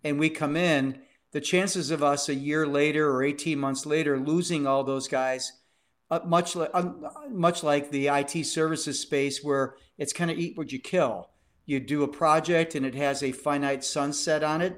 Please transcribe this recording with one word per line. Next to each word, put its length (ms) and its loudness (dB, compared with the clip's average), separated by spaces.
and 160 0
we 100 4
come 260 -2
in, 440 0
the 100 -4
chances 500 0
of 100 0
us 280 2
a 60 0
year 160 2
later 460 2
or 120 2
eighteen 360 -2
months 260 -2
later 340 2
losing 460 0
all 180 2
those 240 -2
guys, 440 -2
uh, 160 0
much 300 2
li-, 180 -2
um, 340 -2
much 340 2
like 280 2
the 180 0
I 140 2
T 200 -4
services 560 -2
space 440 -2
where 320 0
it's 160 -4
kinda 200 0
eat 240 -4
what 140 -6
you 80 -6
kill. 500 0
You 140 0
do 240 0
a 40 2
project 680 2
and 100 -2
it 100 -4
has 280 -2
a 80 0
finite 520 -2
sunset 600 -2
on 180 0
it 160 0